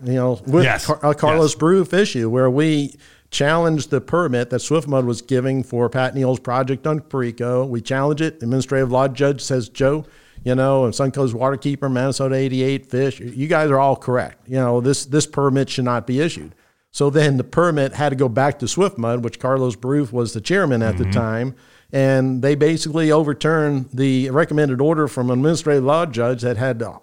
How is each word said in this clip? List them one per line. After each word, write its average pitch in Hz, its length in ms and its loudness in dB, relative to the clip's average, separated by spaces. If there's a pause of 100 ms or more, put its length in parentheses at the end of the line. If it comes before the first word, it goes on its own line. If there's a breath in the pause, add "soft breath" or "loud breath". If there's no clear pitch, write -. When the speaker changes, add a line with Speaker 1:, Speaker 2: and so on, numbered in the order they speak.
Speaker 1:
you 127 120 -2
know, 127 300 0
with 135 200 4
Speaker 2:
Yes. 113 200 0
Speaker 1:
Car-, 151 160 -2
uh, 147 120 2
Carlos 156 400 2
Speaker 2:
Yes. - 80 -10
Speaker 1:
Baruf 175 320 4
issue, 139 360 0
where 127 200 2
we 147 440 0 (380 soft breath)
challenged 160 580 0
the 131 120 0
permit 123 480 0
that 127 100 -2
SwiftMud 139 460 0
was 120 160 -2
giving 131 420 0
for 120 260 -2
Pat 127 240 -2
Neal's 131 280 0
project 131 440 -2
on 156 140 -2
Perico. 123 640 -4
We 123 140 -4
challenge 139 400 -2
it. 160 220 -4
The 117 40 -6
administrative 131 460 0
law 131 160 2
judge 139 340 0
says, 127 280 -4
"Joe, 147 340 0 (400 soft breath)
you 123 120 0
know, 135 280 2
and 113 100 0
Suncoast 135 400 0
Waterkeeper, 135 560 -2
Minnesota 131 460 0
eighty-eight 135 560 -2
Fish, 131 300 -2
you 123 260 -6
guys 156 240 2
are 135 80 4
all 135 160 4
correct. - 540 -4
You 127 80 -4
know, 123 240 0
this, 135 240 0
this 143 200 0
permit 139 440 0
should 127 160 -4
not 120 200 -2
be 127 140 -2
issued." 85 340 -6 (380)
So 143 180 0
then 147 260 4
the 127 80 0
permit 151 520 0
had 147 160 0
to 135 40 -2
go 131 140 0
back 135 300 0
to 120 80 -4
SwiftMud, 123 540 -2
which 117 160 -8
Carlos 127 380 -2
Baruf 131 380 -2
was 120 200 -2
the 110 60 -8
chairman 147 420 0
at 110 160 0
the 90 60 -2
Speaker 2:
Mm-hmm. 90 80 -2
Speaker 1:
time. 117 440 -2 (360 soft breath)
And 131 500 2
they 143 140 2
basically 156 560 2
overturned 151 800 0
the 131 360 0
recommended 147 500 0
order 151 300 0
from 127 200 -2
an 123 100 2
administrative 147 440 2
law 156 220 2
judge 120 380 -2
that 123 120 -2
had 120 260 -2
a 98 200 -10